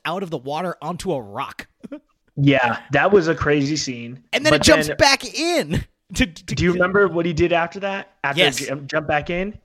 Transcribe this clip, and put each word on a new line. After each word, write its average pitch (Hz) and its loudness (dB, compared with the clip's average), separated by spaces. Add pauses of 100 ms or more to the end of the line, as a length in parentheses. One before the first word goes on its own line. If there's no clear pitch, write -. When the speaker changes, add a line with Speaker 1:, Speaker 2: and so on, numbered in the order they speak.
Speaker 1:
out 175 -4
of 175 -8
the 151 -4
water 151 -6
onto 170 -4
a 135 -2
rock. 107 -10 (240)
<laughs> 285 -12 (420)
Speaker 2:
Yeah, 131 4 (100)
that 147 4
was 190 6
a 165 2
crazy 147 2
scene. 123 -8 (100)
Speaker 1:
And 277 -2
then 302 6
Speaker 2:
But - 6
Speaker 1:
it - -2
jumps 302 6
Speaker 2:
then 294 -6
Speaker 1:
back 277 4
in. 247 -2 (300)
To, 254 0
to - -8
Speaker 2:
Do 135 -2
you 175 4
remember 185 2
what 170 -2
he 175 0
did 165 0
after 170 -2
that? 196 -8 (100)
After 139 -2
Speaker 1:
Yes. 156 2
Speaker 2:
he - -6
jump, 139 -6
jump 151 -4
back 147 -2
in? 185 -6
He - -20